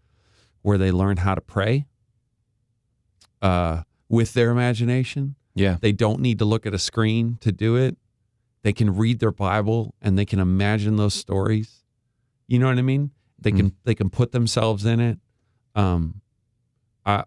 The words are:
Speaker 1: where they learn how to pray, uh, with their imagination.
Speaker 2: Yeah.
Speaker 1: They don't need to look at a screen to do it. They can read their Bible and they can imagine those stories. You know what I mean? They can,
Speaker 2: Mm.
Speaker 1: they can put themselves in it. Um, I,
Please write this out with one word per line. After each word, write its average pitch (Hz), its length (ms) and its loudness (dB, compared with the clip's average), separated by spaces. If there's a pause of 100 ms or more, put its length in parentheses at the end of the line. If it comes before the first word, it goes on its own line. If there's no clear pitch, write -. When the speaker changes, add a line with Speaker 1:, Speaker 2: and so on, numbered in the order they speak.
(640)
Speaker 1:
where 101 140 2
they 95 160 2
learn 95 260 0
how 95 160 0
to 85 60 -6
pray, 117 460 -2 (1600)
uh, 87 400 0 (260)
with 113 260 2
their 117 160 2
imagination. 123 840 -2 (180)
Speaker 2:
Yeah. 98 260 0
Speaker 1:
They 107 120 2
don't 110 280 0
need 123 200 0
to 113 40 2
look 107 220 -2
at 101 80 -6
a - 40 -2
screen 117 640 -2
to 107 120 0
do 113 240 -2
it. 131 200 0 (680)
They 104 100 0
can 104 240 0
read 113 240 0
their 107 120 0
Bible 107 680 -2
and 98 180 0
they 104 80 2
can 98 120 -2
imagine 101 580 0
those 104 180 0
stories. 104 720 -4 (600)
You 123 120 0
know 127 80 2
what 127 120 2
I 127 40 0
mean? 139 280 0 (280)
They 104 140 0
can, 95 180 4
Speaker 2:
Mm. - 40 -12 (100)
Speaker 1:
they 113 100 2
can 98 160 -2
put - 220 0
themselves 113 520 0
in 113 160 2
it. 117 180 0 (560)
Um, 90 460 0 (840)
I, 101 200 -2